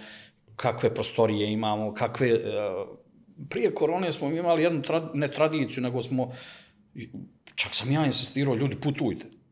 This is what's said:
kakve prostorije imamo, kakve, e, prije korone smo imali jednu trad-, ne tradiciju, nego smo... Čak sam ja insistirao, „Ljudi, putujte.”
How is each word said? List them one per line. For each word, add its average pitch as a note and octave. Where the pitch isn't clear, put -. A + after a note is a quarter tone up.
kakve A#2
prostorije G#2+
imamo, G#2+
kakve, A#2+
e, A#2
prije A3+
korone E3+
smo C#3+
imali E3
jednu E3
trad-, D#3+
ne C#3+
tradiciju, D3+
nego B2
smo... B2
Čak -
sam B2+
ja D3+
insistirao, C3+
„Ljudi, C3
putujte.” C#3